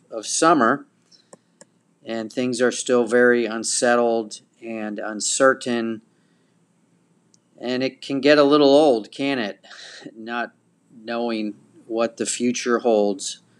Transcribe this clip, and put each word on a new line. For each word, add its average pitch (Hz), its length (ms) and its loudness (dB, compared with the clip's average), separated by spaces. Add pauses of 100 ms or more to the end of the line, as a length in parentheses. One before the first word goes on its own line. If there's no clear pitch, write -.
(120)
of 110 160 -12
summer. 143 580 0 (1200)
And 113 240 -8
things 127 300 -4
are 123 100 2
still 120 360 0
very 120 400 4
unsettled 113 960 -2 (200)
and 107 380 -10
uncertain. 113 1040 -2 (1600)
And 123 220 -6
it 131 180 -6
can 139 220 -8
get 147 160 6
a 147 60 6
little 147 240 4
old, 135 440 4
can't 139 280 -6
it? 101 260 -8 (240)
<laughs> - 260 -20
Not 117 360 -8 (440)
knowing 113 600 -6 (320)
what 117 300 -2
the 107 100 -4
future 120 500 -2
holds, 104 640 0 (180)